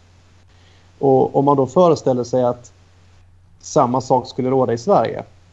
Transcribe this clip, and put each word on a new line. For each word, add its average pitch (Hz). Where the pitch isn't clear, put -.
Och 131
om 139
man 143
då 135
föreställer 143
sig 127
att 120
samma 127
sak 123
skulle 127
råda 127
i 117
Sverige. 117